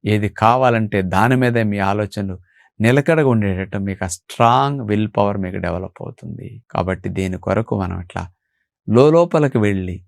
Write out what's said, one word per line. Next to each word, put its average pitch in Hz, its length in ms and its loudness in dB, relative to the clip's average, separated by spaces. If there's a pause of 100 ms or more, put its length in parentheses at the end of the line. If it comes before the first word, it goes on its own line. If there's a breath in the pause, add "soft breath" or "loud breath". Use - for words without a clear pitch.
ఏది 107 240 0 (140)
కావాలంటే 113 560 4 (160)
దాని 117 260 4
మీదే 120 220 2 (100)
మీ 101 60 -2 (120)
ఆలోచనలు 101 460 -4 (440 soft breath)
నిలకడగా 139 520 2
ఉండేటట్టు 98 540 -2
మీకు 95 200 -6
ఆ - 100 -4
స్ట్రాంగ్ 135 720 0
విల్ 107 280 0
పవర్ 101 280 0
మీకు 92 200 -8
డెవలప్ 90 380 -6
అవుతుంది. - 460 -14 (240)
కాబట్టి 92 440 -4
దీని 92 280 -4
కొరకు 107 360 -2
మనం 92 240 -6
ఇట్లా 90 180 -10 (640)
లోలోపలికి 151 760 4
వెళ్ళి 92 320 -2 (120)